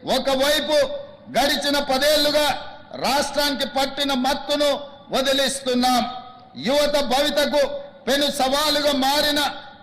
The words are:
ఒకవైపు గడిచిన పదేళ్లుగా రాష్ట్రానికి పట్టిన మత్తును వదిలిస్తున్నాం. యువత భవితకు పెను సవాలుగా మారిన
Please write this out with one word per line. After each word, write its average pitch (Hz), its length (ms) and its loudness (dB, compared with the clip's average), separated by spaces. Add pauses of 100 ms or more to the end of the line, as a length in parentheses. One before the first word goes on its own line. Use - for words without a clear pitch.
(160)
ఒకవైపు 277 600 2 (600)
గడిచిన 285 400 0 (120)
పదేళ్లుగా 294 580 2 (580)
రాష్ట్రానికి 277 640 0 (100)
పట్టిన 277 340 -2 (140)
మత్తును 285 440 0 (460)
వదిలిస్తున్నాం. 254 880 2 (640)
యువత 294 280 2 (180)
భవితకు 285 480 2 (460)
పెను 285 200 2 (120)
సవాలుగా 285 540 2 (120)
మారిన 294 360 2 (420)